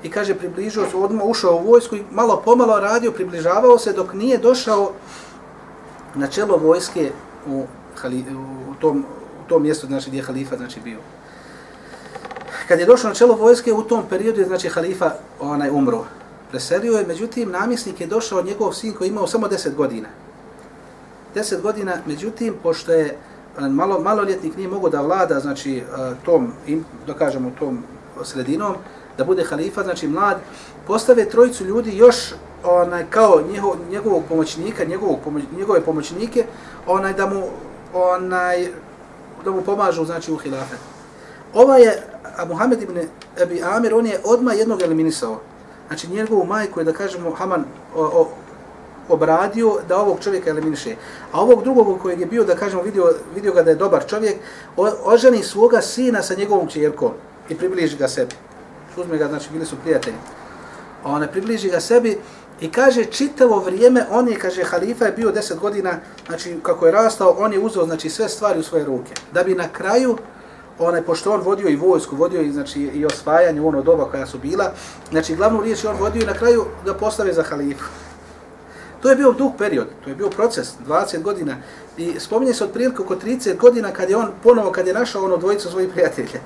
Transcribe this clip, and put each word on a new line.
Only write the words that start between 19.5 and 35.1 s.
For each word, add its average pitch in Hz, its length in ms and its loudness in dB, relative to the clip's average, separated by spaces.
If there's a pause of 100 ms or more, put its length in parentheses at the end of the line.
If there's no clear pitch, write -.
godina. 117 320 -4 (1300)
Deset 202 260 -4
godina, 208 440 -4
međutim, 208 580 -6
pošto 165 280 -2
je, 156 260 2 (420)
e, - 20 -6
malo-, 160 380 0
maloljetnik 190 580 -2
nije 190 120 -8
mogao 185 200 -2
da 143 120 -2
vlada, 160 380 0
znači, 135 380 -6
e, 117 60 -8 (420)
tom, 135 260 4 (160)
im, 156 180 -4 (220)
da 147 60 -8
kažemo, 131 460 -2
tom 127 240 -6 (400)
sredinom, 180 520 -4 (420)
da - 60 0
bude 185 200 2
halifa, 156 400 -4
znači, 175 240 -4
mlad, 190 300 0 (500)
postave 220 420 4
trojicu 240 360 2
ljudi 214 320 -4
još, 233 360 6 (300)
onaj, 175 460 2
kao 202 320 6 (100)
njeho-, 196 240 -4 (140)
njegovog 196 400 -2
pomoćnika, 165 560 -4
njegovog 180 400 -2